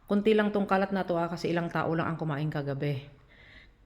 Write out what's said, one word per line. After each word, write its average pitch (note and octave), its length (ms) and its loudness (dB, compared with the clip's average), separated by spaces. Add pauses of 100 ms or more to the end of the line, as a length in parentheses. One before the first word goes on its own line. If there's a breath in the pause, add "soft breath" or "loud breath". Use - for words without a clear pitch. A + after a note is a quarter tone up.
Konti G#3 340 4
lang G#3 160 4
tong G3+ 160 0
kalat G3 240 2
na F#3 160 -2
to, F3 80 0
ah, E3+ 140 0
kasi F3 180 -4
ilang E3+ 240 0
tao D#3+ 240 0
lang E3 80 0
ang D#3+ 160 -4
kumain D3+ 320 -2
kagabi. C#3+ 480 -4 (840 loud breath)